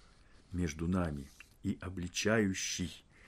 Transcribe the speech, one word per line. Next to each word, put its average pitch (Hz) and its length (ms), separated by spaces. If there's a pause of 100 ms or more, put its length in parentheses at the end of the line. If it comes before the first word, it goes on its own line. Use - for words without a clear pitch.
(500)
между 82 380
нами 80 420 (320)
и - 200
обличающий, 92 1200 (240)